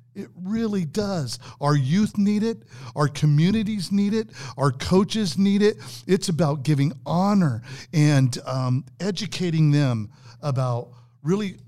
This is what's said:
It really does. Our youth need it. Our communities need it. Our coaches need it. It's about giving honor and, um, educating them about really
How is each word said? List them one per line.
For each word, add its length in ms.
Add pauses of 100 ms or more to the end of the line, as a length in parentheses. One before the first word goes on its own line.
(160)
It 200
really 500
does. 540 (200)
Our 160
youth 420
need 260
it. 200 (320)
Our 140
communities 840
need 220
it. 160 (280)
Our 140
coaches 640
need 240
it. 160 (300)
It's 220
about 340
giving 280 (140)
honor 580 (300)
and, 520
um, 400 (160)
educating 720
them 380 (320)
about 500 (320)
really 340 (100)